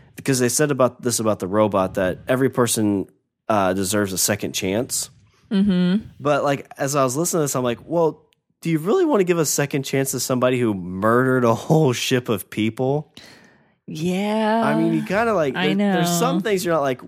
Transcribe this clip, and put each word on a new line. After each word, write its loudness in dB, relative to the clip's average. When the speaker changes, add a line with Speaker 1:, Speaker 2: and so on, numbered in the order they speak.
Speaker 1:
because -2
they 2
said 0
about 0
this -2
about 0
the -4
robot, 0
that -2
every 2
person, 0
uh, 2
deserves -2
a -6
second -2
chance. -4
Speaker 2:
Mm-hmm. 2
Speaker 1:
But, 0
like, -2
as -2
I 2
was 0
listening -2
to 0
this, -2
I'm -2
like, -2
"Well, 0
do -4
you 2
really 2
wanna 2
give 0
a 2
second -2
chance -2
to -4
somebody 0
who 2
murdered 2
a 4
whole 2
ship -2
of -4
people?" -2
Speaker 2:
Yeah. -2
Speaker 1:
I 0
mean, 2
you 0
kinda, 0
like, 0
Speaker 2:
I 0
Speaker 1:
there, 2
there's 2
some 0
Speaker 2:
know. -2
Speaker 1:
things 0
you're 0
not 2
like, -2